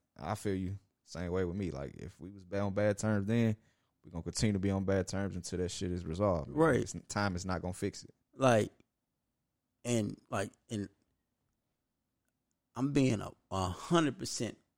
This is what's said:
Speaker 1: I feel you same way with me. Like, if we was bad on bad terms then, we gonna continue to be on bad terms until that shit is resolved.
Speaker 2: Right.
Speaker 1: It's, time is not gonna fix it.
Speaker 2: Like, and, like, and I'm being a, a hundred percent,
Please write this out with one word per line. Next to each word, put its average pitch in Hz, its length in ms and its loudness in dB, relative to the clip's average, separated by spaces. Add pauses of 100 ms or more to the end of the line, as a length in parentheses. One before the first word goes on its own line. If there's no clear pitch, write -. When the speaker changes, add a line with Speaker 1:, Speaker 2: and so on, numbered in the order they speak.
(200)
Speaker 1:
I 82 140 -4
feel 101 220 -2
you 95 200 -4 (280)
same 85 260 -8
way 92 140 0
with 87 120 -4
me. 95 140 -4
Like, 67 260 -8
if 50 220 -12
we 87 100 -14
was 101 140 -18
bad 98 200 -4
on 98 120 -2
bad 104 240 2
terms 104 300 2
then, 113 260 4 (500)
we - 60 -20
gonna 85 140 -6
continue 101 300 2
to 98 40 2
be 98 120 2
on 98 140 0
bad 95 220 2
terms 95 300 -4
until 87 240 -6
that 87 100 0
shit 87 220 -4
is 87 120 -4
resolved. 85 460 0
Speaker 2:
Right. 151 300 4
Speaker 1:
It's, - 160 -6 (120)
time 101 280 0
is 90 100 -6
not 90 160 -2
gonna 90 100 -4
fix - 300 -6
it. - 100 -20 (240)
Speaker 2:
Like, 117 360 4 (1120)
and, 110 320 0 (120)
like, 101 220 -2 (180)
and 101 200 -4 (1900)
I'm 139 160 0
being 131 280 4
a, - 100 -8 (200)
a 92 180 0
hundred 156 500 2
percent, 123 380 -6 (220)